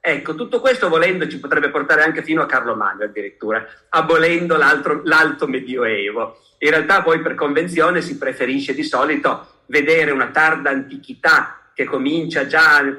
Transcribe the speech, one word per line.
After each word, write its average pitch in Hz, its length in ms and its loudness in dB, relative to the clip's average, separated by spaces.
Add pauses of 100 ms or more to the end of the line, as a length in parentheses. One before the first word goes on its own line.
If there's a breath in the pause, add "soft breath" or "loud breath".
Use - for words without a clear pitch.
Ecco, 160 300 -2
tutto 233 240 -4
questo 247 300 2
volendo 170 400 2
ci 139 100 -10
potrebbe 143 300 -2
portare 151 340 2
anche 160 200 -2
fino 160 180 -2
a 135 40 -2
Carlo 120 300 -2
Magno 101 300 -4
addirittura, 107 600 -6 (240 loud breath)
abolendo 165 680 2
l'altro, 147 480 2
l'alto 160 420 2
medioevo. 113 920 -4 (200 soft breath)
In 143 100 2
realtà 156 320 2
poi 160 200 2
per - 140 -4
convenzione 160 680 0
si - 160 -8
preferisce 135 560 -4
di 147 100 -4
solito 139 840 -2
vedere 151 440 2
una 131 160 0
tarda 151 420 0
antichità - 1040 -2
che 131 120 -4
comincia 143 640 -2
già 147 360 6 (160)